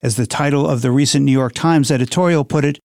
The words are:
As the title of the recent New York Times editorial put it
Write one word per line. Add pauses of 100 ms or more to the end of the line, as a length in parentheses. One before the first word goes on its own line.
As
the
title
of
the
recent
New
York
Times
editorial
put
it